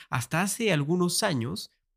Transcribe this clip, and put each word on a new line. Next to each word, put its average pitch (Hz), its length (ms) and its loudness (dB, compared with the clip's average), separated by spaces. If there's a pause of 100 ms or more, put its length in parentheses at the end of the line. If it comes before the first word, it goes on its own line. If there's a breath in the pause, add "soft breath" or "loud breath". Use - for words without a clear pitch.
(120)
Hasta 143 300 0
hace 202 300 0
algunos 170 520 2
años, 147 480 -2 (260)